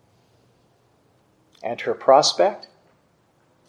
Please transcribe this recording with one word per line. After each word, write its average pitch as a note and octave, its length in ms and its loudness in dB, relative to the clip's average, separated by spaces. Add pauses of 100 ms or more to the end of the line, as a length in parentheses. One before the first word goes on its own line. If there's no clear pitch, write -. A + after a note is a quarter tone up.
(1600)
And A2+ 180 -10
her A2+ 140 -6
prospect? F3 720 2 (1040)